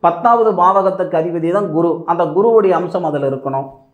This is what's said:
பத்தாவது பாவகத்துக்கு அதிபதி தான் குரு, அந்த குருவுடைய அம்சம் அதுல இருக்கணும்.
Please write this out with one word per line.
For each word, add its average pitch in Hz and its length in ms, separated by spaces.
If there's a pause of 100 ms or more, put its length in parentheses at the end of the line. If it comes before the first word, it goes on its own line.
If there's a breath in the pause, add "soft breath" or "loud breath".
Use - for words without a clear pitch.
பத்தாவது 233 440 (120)
பாவகத்துக்கு 190 580
அதிபதி 165 380
தான் 196 180
குரு, 170 160 (180)
அந்த 175 120 (140)
குருவுடைய 208 440
அம்சம் 175 300
அதுல 143 220
இருக்கணும். 135 360 (260)